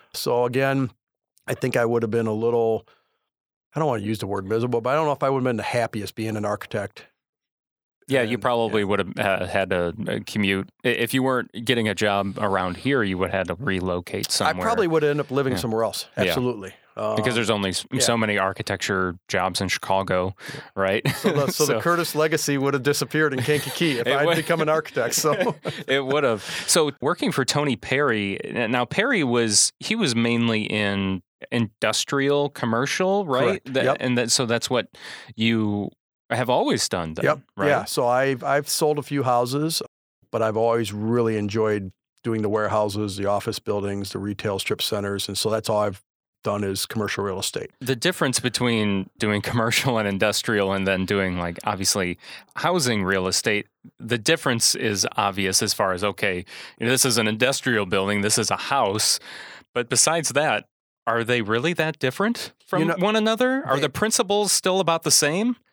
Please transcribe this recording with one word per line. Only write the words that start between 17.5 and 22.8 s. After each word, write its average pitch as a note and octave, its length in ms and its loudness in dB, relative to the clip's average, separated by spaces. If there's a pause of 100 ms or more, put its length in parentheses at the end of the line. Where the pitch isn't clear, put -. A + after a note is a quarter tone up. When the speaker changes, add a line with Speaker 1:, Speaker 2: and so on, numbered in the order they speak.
Speaker 2:
only G2+ 180 0
s-, - 220 -4
Speaker 1:
yeah. C3+ 100 -2
Speaker 2:
so A#2+ 160 2
many G#2+ 220 2
architecture F#2+ 760 -2 (120)
jobs F2+ 340 0
in F#2+ 80 0
Chicago, F#2+ 640 0 (200)
Speaker 1:
Yeah. - 40 -12 (160)
Speaker 2:
right? G2 320 0 (100)
Speaker 1:
So - 140 0
the, C#3+ 200 2
so D3+ 140 0
Speaker 2:
<laughs> - 0 -
So C3+ 100 2
Speaker 1:
the A2 60 0
Curtis E3+ 340 0
legacy D3+ 420 2
would C#3 160 0
have C#3 100 0